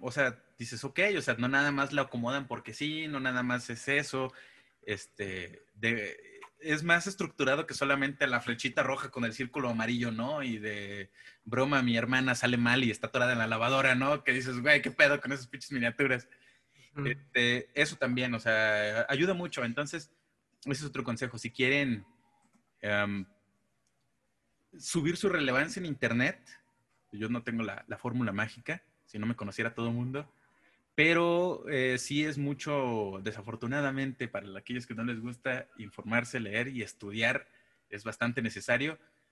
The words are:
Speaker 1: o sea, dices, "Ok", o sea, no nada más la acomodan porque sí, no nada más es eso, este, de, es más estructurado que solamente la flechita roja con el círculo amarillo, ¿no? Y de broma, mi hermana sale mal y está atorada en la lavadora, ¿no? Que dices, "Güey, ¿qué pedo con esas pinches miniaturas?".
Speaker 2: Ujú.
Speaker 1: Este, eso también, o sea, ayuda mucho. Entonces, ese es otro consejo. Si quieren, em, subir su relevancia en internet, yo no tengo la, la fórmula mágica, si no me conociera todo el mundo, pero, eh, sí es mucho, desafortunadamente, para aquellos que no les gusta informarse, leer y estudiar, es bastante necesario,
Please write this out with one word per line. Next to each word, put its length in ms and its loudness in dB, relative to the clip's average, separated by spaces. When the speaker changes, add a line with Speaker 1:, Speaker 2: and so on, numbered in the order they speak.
Speaker 1:
o 120 -6
sea, 300 0
dices, 260 -8
"Ok", 160 -2
o 40 0
sea, 160 0
no 100 0
nada 240 4
más 200 0
la 100 2
acomodan 440 -2
porque 260 -8
sí, 360 -6
no 120 -4
nada 220 0
más 280 -2
es 180 -6
eso, 440 0
este, 800 -8
de, 420 -2
es 240 -2
más 220 4
estructurado 600 0
que 80 -8
solamente 520 0
la 140 0
flechita 420 -2
roja 280 -2
con 140 -4
el 100 -2
círculo 340 -4
amarillo, 440 -2
¿no? 300 -4
Y 160 -4
de 520 -8
broma, 380 2
mi 140 4
hermana 380 2
sale 220 2
mal 280 4
y 60 4
está 180 -4
atorada 240 2
en 60 2
la 80 2
lavadora, 480 4
¿no? 300 2
Que 80 4
dices, 280 -2
"Güey, 220 6
¿qué 80 -2
pedo 300 6
con 120 -4
esas 160 -4
pinches 240 -12
miniaturas?". 560 0
Speaker 2:
Ujú. 120 -2
Speaker 1:
Este, 640 0
eso 220 2
también, 380 0
o 60 -2
sea, 680 2
ayuda 260 2
mucho. 300 -4
Entonces, 460 -4
ese 80 -2
es 120 -2
otro 200 -6
consejo. 340 -4
Si 120 -6
quieren, 560 2
em, 460 0
subir 380 0
su 120 0
relevancia 520 2
en 60 -4
internet, 520 0
yo 160 -4
no 140 -2
tengo 200 -2
la, 260 -6
la 100 -8
fórmula 340 0
mágica, 500 -4
si 120 -12
no 80 -2
me 100 0
conociera 380 -4
todo 140 -2
el 60 0
mundo, 360 -4
pero, 720 4
eh, 300 2
sí 260 -2
es 140 -4
mucho, 840 -2
desafortunadamente, 1080 -4
para 180 -6
aquellos 280 -8
que 80 -10
no 100 -4
les 160 -4
gusta 480 -6
informarse, 600 -2
leer 280 -2
y 140 -6
estudiar, 640 -2
es 140 -12
bastante 380 -2
necesario, 560 0